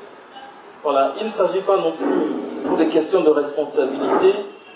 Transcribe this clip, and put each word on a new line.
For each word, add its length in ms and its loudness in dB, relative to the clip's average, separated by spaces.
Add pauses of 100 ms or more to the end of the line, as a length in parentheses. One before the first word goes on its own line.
(840)
Voilà, 380 2
il 40 -4
ne 60 -6
s'agit 300 0
pas 160 2
non 160 0
plus, 720 -4
pour 80 -2
des 120 2
questions 340 2
de 80 4
responsabilité, 1040 2 (420)